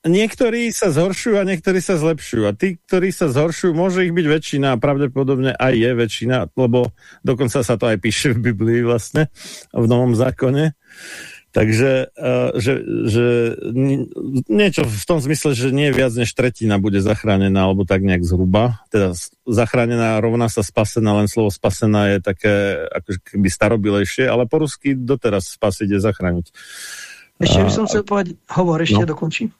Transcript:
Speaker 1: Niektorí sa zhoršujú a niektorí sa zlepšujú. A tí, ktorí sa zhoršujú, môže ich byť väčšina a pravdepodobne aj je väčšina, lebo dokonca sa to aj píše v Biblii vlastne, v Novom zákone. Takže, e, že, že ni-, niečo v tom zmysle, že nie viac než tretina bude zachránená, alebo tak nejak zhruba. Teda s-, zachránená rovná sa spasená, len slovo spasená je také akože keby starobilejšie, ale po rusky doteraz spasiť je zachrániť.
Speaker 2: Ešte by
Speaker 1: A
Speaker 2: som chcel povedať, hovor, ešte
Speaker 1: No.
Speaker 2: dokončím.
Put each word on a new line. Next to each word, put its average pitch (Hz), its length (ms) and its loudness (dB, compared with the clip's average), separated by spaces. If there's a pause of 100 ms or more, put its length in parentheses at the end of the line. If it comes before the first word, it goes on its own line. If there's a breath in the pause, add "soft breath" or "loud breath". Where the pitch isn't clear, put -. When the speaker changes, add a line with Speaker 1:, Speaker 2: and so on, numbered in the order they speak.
Speaker 1:
Niektorí 226 640 0
sa 196 240 0
zhoršujú 190 480 0
a 190 80 0
niektorí 185 320 0
sa 175 160 0
zlepšujú. 147 480 -2
A 104 80 0
tí, 180 240 -2
ktorí 185 320 -2
sa 170 240 -2
zhoršujú, 160 400 0
môže 180 320 0
ich 170 80 0
byť 165 160 0
väčšina 139 480 0
a 110 40 -4
pravdepodobne 135 760 0
aj 131 240 2
je 120 160 2
väčšina, 117 400 -2 (240)
lebo 123 320 2 (320 loud breath)
dokonca 123 400 0
sa 120 160 0
to 120 80 0
aj 107 160 2
píše 113 320 0
v 120 160 0
Biblii 117 320 0
vlastne, 120 480 0 (400 loud breath)
v 117 160 0
Novom 123 240 4
zákone. 131 640 0 (800 loud breath)
Takže, 113 560 2
e, 135 160 -6 (320)
že, 117 140 0 (340)
že 117 180 4 (460)
ni-, 135 320 0 (400)
niečo 208 400 2
v 107 240 -4
tom 156 160 0
zmysle, 143 320 0
že 127 160 0
nie 143 160 2
viac 127 240 2
než 117 240 -2
tretina 113 400 0
bude 98 240 0
zachránená, 98 640 2
alebo 95 240 0
tak 98 160 2
nejak 90 240 2
zhruba. 95 640 2
Teda 95 240 0
s-, - 160 -14 (160)
zachránená 117 720 0
rovná 117 320 0
sa - 80 -2
spasená, 107 560 0
len 104 160 2
slovo 110 160 2
spasená 104 640 0
je 98 80 2
také 101 320 -2 (400)
akože 90 320 -6
keby 98 240 0
starobilejšie, 104 800 0
ale 117 160 0
po 156 240 0
rusky 139 240 -2
doteraz 120 560 -2
spasiť 101 480 -2
je 95 60 2
zachrániť. 90 440 -2 (960 loud breath)
Speaker 2:
Ešte 190 240 4
by 196 40 2
Speaker 1:
A - 40 -2
Speaker 2:
som 220 160 0
chcel 208 160 -2
povedať, 190 320 -2 (160)
hovor, 170 240 2
ešte 110 240 2
Speaker 1:
No. 165 80 -2
Speaker 2:
dokončím. 160 500 -4